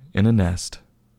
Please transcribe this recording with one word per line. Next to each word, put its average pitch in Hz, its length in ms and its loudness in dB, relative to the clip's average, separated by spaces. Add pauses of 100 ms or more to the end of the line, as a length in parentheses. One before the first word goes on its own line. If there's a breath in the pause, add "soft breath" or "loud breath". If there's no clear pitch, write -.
(140)
in 101 140 2
a 113 40 4
nest. 90 500 -2 (380)